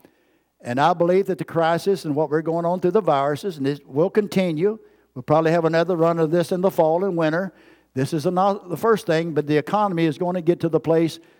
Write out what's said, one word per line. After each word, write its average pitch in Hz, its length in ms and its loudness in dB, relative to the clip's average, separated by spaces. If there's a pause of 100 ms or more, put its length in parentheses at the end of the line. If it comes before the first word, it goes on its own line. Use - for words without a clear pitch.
(640)
And 120 160 -4
I 160 140 4
believe 180 320 2
that 185 120 -4
the 160 60 -8
crisis 165 640 0
and 147 100 -4
what 151 140 0
we're 156 140 -2
going 165 220 -4
on 175 140 -2
through 180 120 0
the 214 100 2
viruses, 151 560 0
and 135 100 -2
it 147 200 -4
will 156 240 0
continue. 196 680 0 (340)
We'll 127 100 -12
probably 160 280 2
have 165 140 2
another 165 300 2
run 165 240 2
of 160 120 0
this 170 200 0
in 180 100 -2
the 185 100 2
fall 165 320 2
and 190 140 -2
winter. 165 340 -2 (420)
This 135 200 -2
is 147 120 -4
not 185 440 0
the 170 80 -6
first 220 280 0
thing, 165 280 0
but 147 140 -2
the 151 100 2
economy 180 480 0
is 151 120 -2
going 180 180 -2
to 185 60 -2
get 170 200 0
to 165 80 -2
the 156 100 0
place 165 400 0 (200)